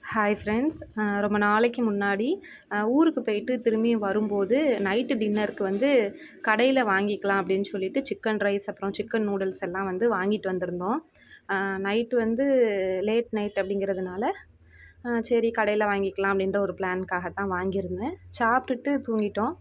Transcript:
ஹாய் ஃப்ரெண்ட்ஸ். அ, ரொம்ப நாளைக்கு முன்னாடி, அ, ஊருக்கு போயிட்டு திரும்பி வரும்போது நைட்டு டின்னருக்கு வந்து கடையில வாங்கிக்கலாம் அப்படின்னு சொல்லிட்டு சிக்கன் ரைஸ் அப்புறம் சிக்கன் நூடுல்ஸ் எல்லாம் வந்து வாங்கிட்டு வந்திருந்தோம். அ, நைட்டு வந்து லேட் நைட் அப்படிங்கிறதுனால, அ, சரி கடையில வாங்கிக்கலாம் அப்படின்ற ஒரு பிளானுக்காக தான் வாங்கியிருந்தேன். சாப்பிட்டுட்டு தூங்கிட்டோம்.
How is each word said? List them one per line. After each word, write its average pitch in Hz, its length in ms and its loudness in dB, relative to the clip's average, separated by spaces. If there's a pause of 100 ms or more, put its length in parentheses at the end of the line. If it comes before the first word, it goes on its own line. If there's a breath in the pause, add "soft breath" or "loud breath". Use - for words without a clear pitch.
(160)
ஹாய் 208 300 2
ஃப்ரெண்ட்ஸ். 240 540 -4
அ, 202 200 0
ரொம்ப 208 180 0
நாளைக்கு 220 540 2
முன்னாடி, 202 480 0 (320 loud breath)
அ, 208 160 0
ஊருக்கு 302 340 4
போயிட்டு 226 400 -2
திரும்பி 226 340 2
வரும்போது 208 840 2
நைட்டு 226 380 0
டின்னருக்கு 208 460 0
வந்து 208 540 2 (300 loud breath)
கடையில 247 360 4
வாங்கிக்கலாம் 196 600 2
அப்படின்னு 190 200 0
சொல்லிட்டு 196 380 -2
சிக்கன் 214 360 -2
ரைஸ் 202 280 0
அப்புறம் 196 320 -6
சிக்கன் 214 320 -2
நூடுல்ஸ் 190 300 -2
எல்லாம் 190 260 -4
வந்து 196 300 0
வாங்கிட்டு 190 320 0
வந்திருந்தோம். 180 500 -2 (540 loud breath)
அ, 196 40 0 (220)
நைட்டு 226 380 0
வந்து 226 280 2 (580)
லேட் 226 300 0
நைட் 208 300 -4
அப்படிங்கிறதுனால, 190 600 -2 (840 loud breath)
அ, 233 160 0
சரி 233 360 2
கடையில 214 280 2
வாங்கிக்கலாம் 196 480 0
அப்படின்ற 190 240 0
ஒரு 196 160 0
பிளானுக்காக 180 600 -2
தான் 196 180 -4
வாங்கியிருந்தேன். 185 640 -4 (260)
சாப்பிட்டுட்டு 254 680 0
தூங்கிட்டோம். 220 540 -2